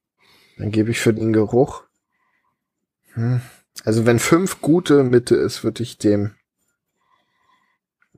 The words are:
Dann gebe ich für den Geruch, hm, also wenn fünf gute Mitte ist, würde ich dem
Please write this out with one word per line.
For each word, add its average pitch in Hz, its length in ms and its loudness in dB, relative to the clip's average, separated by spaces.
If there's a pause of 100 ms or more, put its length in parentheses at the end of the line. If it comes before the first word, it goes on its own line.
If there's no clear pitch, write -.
(580)
Dann 104 120 -8
gebe 107 200 -2
ich 117 100 -4
für 120 140 2
den 110 180 -2
Geruch, 110 500 0 (1300)
hm, 123 260 -2 (440)
also 110 220 0
wenn 117 120 4
fünf 180 420 0
gute 147 440 2
Mitte 123 300 2
ist, 87 300 -2
würde 113 180 -6
ich - 160 -12
dem 104 360 0 (1800)